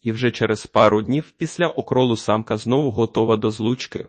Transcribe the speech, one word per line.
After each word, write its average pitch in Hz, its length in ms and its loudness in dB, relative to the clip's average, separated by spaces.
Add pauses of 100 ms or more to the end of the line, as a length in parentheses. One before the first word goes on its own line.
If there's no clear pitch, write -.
і 113 100 -2
вже 120 180 0
через 110 360 -2
пару 107 360 4
днів 135 360 -4
після 170 280 -2
окролу 127 500 0
самка 110 400 -2
знову 127 340 0
готова 113 460 2
до 110 140 0
злучки. - 580 -4